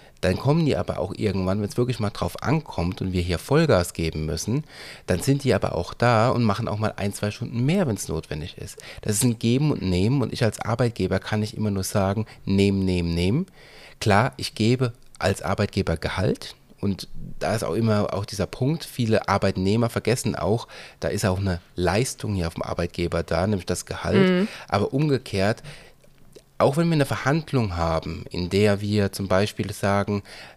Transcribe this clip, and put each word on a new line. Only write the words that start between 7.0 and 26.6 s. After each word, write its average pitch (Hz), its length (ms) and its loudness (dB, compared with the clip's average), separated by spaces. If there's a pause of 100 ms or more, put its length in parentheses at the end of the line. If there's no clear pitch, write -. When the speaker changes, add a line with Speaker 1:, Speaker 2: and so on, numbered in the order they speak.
Speaker 1:
zwei 104 180 -4
Stunden 120 340 -4
mehr, 175 220 2
wenn's 104 220 -4
notwendig 76 500 -6
ist. - 200 -14 (240)
Das 107 120 -2
ist - 80 0
ein 120 160 2
Geben 135 320 2
und - 100 -2
Nehmen 95 400 2
und - 120 -2
ich - 100 -2
als 110 180 0
Arbeitgeber 101 600 0
kann - 180 -2
nicht 107 180 -4
immer 107 140 -2
nur 98 140 -2
sagen, 101 420 0 (180)
„Nehmen, 98 400 4
nehmen, 87 300 2
nehmen.“ 98 320 2 (540)
Klar, 107 380 4
ich - 180 -8
gebe 120 360 2 (280)
als 95 220 0
Arbeitgeber 92 540 0
Gehalt - 600 -4 (240)
und 98 260 -2 (320)
da 90 160 -2
ist 110 80 -2
auch 82 120 -2
immer 104 380 2
auch 98 120 -4
dieser 92 220 -4
Punkt, 147 380 -2
viele 110 440 0
Arbeitnehmer 98 600 2
vergessen - 460 0
auch, 101 320 -2 (320)
da - 100 -4
ist 101 160 -2
auch 92 140 2
eine 92 220 0 (160)
Leistung 101 580 0
hier 87 140 0
auf - 60 -6
dem - 100 -6
Arbeitgeber 85 580 -2
da, 85 240 0
nämlich 104 200 -2
das - 200 -4
Gehalt. 185 420 2
Speaker 2:
Mhm. 185 200 2 (180)
Speaker 1:
Aber - 260 0
umgekehrt, 123 680 0 (960)